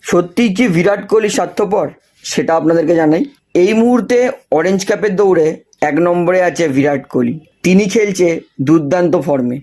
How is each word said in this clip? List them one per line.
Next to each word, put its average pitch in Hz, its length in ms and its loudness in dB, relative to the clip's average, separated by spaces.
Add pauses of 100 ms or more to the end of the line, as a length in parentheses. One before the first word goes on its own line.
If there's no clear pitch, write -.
সত্যিই 185 520 0
কি 240 80 0 (120)
বিরাট 190 340 0
কোহলি 214 260 0
স্বার্থপর, 190 500 -2 (380)
সেটা 156 340 -2
আপনাদেরকে 165 420 0
জানাই। 160 220 2 (400)
এই 202 180 2
মুহূর্তে 240 360 2 (400)
অরেঞ্জ 185 320 0
ক্যাপের 208 320 -2
দৌড়ে 180 260 2 (420)
এক 143 80 -2 (100)
নম্বরে 175 420 0
আছে 170 160 -2 (120)
বিরাট 139 260 0 (100)
কোহলি। 123 220 -2 (280)
তিনি 185 220 4 (100)
খেলছে 202 340 0 (380)
দুর্দান্ত 160 480 0 (120)
ফর্মে। 127 360 -2